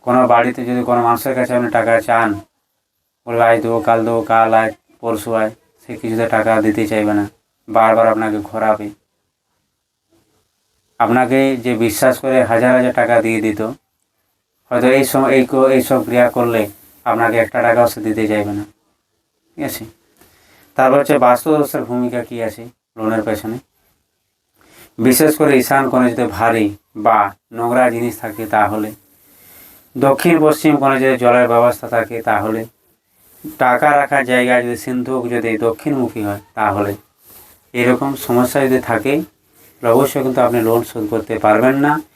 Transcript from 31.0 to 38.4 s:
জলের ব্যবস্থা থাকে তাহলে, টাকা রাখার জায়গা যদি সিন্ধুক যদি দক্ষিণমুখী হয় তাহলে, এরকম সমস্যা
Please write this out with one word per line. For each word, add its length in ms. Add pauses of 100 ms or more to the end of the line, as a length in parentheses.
জলের 300
ব্যবস্থা 400
থাকে 340
তাহলে, 440 (920)
টাকা 400
রাখার 280
জায়গা 360
যদি 160
সিন্ধুক 520
যদি 280
দক্ষিণমুখী 680
হয় 160 (140)
তাহলে, 420 (800)
এরকম 420
সমস্যা 500